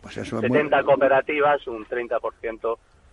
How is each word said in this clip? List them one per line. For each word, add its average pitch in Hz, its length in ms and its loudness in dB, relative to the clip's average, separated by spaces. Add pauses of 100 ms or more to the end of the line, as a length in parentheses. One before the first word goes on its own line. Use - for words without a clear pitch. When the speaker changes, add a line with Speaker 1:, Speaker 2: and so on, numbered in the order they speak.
Speaker 1:
Pues 104 160 -16
eso 110 200 -6
es 113 60 -4
Speaker 2:
Setenta 143 360 2
Speaker 1:
muy 139 80 0
Speaker 2:
cooperativas, 139 800 2
un 113 180 -10
treinta 120 340 -4
por 113 180 -8
ciento 113 420 -6 (340)